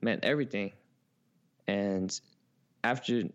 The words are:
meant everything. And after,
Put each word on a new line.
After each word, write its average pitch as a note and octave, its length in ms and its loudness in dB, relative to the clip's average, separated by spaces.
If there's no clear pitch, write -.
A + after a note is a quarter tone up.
meant A2+ 240 0
everything. A2+ 480 0
And G2 520 0
after, A#2+ 400 2